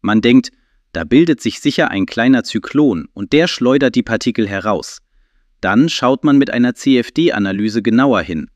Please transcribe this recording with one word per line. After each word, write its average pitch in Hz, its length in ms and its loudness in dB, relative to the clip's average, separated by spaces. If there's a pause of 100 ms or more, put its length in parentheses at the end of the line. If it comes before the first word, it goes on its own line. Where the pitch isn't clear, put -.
Man 107 200 0
denkt, 120 300 2 (420)
da 82 100 -6
bildet 143 380 2
sich - 180 -6
sicher 147 300 -2
ein 95 160 -2
kleiner 120 380 0
Zyklon 113 720 -2
und - 200 -6
der 160 140 2
schleudert 127 480 0
die 123 80 2
Partikel 110 440 -2
heraus. 98 540 -6 (600)
Dann 110 280 2
schaut 127 340 0
man 143 140 4
mit 139 140 2
einer 120 240 0
C-F-D-Analyse 110 1040 0
genauer 117 400 2
hin 80 340 -8